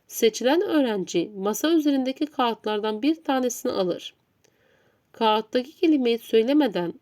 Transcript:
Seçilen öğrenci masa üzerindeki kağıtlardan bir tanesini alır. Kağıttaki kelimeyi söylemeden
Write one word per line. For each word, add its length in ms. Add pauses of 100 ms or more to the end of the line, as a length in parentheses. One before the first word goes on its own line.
Seçilen 540
öğrenci 760
masa 360
üzerindeki 540
kağıtlardan 760
bir 220
tanesini 480
alır. 420 (960)
Kağıttaki 640
kelimeyi 440
söylemeden 840